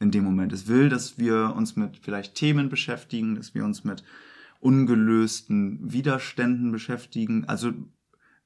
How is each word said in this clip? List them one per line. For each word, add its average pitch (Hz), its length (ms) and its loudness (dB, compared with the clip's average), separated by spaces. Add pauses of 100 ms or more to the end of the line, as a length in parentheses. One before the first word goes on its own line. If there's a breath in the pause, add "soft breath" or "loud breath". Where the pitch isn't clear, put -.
in 104 100 2
dem 98 140 2
Moment. 92 280 0
Es 95 160 -8
will, 127 220 6
dass 123 280 -6
wir 113 380 2
uns 110 200 -2
mit 104 220 -4
vielleicht 101 380 -8
Themen 147 320 2
beschäftigen, 113 680 -4
dass 110 200 -10
wir 107 100 -4
uns 104 200 -4
mit 101 180 -6 (580 loud breath)
ungelösten 110 1300 2
Widerständen 123 800 0
beschäftigen. 113 720 -4
Also 113 260 -2 (720 soft breath)